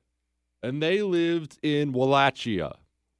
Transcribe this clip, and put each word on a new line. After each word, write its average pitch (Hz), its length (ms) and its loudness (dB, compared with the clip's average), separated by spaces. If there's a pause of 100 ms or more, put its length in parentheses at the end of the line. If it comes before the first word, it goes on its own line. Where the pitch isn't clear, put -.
(640)
and 135 200 -6
they 185 180 0
lived 170 640 -2
in 147 300 0
Wallachia, 127 840 0 (440)